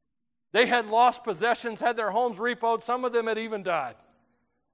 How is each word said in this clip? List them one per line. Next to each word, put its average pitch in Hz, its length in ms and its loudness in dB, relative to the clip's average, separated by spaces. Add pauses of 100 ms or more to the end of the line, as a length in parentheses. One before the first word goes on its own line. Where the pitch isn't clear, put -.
(500)
They 233 160 4
had 233 200 2
lost 226 360 4
possessions, 220 580 -2
had 240 160 0
their 220 140 -2
homes 226 280 0
repoed. 233 440 -2
Some 247 220 -4
of 240 80 -2
them 226 160 0
had 220 100 -2
even 220 240 -6
died. 156 320 -4 (800)